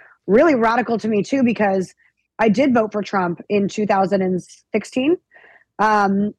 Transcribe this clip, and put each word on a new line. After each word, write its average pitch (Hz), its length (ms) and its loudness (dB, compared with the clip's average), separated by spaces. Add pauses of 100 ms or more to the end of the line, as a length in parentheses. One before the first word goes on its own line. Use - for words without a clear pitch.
(260)
really 277 280 4
radical 226 440 0
to 220 100 -4
me 208 140 0
too, 277 200 -2
because 196 520 0 (440)
I 233 100 2
did 247 260 2
vote 214 180 0
for 208 100 -4
Trump 180 460 -4
in 202 200 0
two 208 180 -4
thousand 196 360 0
and 185 200 -2 (300)
sixteen. 262 440 -2 (600)
Um, 202 600 2